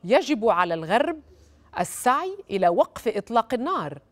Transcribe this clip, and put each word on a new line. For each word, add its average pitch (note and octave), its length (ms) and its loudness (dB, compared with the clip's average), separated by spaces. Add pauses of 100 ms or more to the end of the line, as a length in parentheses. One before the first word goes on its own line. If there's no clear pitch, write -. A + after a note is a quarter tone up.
يجب A#3 460 2
على F3 240 2
الغرب G#3+ 460 0 (600)
السعي D4+ 580 -2 (120)
إلى F#3 200 2
وقف A3+ 380 0
إطلاق A3+ 460 -2
النار A3+ 460 -4 (120)